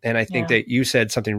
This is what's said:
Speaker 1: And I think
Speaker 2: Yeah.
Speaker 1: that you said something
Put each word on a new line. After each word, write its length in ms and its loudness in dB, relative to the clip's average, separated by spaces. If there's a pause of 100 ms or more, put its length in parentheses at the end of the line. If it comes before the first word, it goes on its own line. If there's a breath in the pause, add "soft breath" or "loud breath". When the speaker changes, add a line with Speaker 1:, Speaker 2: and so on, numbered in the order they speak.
Speaker 1:
And 160 0
I 60 2
think 260 -2
Speaker 2:
Yeah. 80 4
Speaker 1:
that 100 -2
you 140 2
said 300 0
something 260 -2